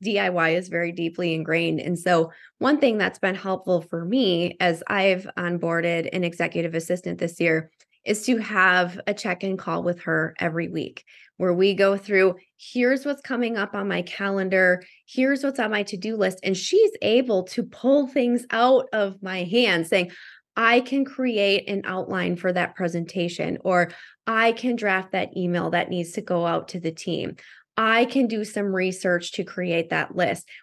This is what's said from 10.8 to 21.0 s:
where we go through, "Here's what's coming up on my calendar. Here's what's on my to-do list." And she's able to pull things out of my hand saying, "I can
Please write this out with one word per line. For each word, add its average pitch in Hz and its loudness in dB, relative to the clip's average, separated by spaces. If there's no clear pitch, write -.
where 180 2
we 196 4
go 196 4
through, 190 2
"Here's 262 0
what's 285 -4
coming 240 -4
up 208 -4
on 202 -4
my 180 -2
calendar. 190 2
Here's 262 0
what's 269 -2
on 214 0
my 208 0
to-do 208 -6
list." 185 0
And 190 0
she's 415 4
able 220 2
to - -6
pull 269 2
things 247 0
out 254 4
of 196 -2
my 185 -6
hand 180 2
saying, 180 2
"I 233 6
can 262 0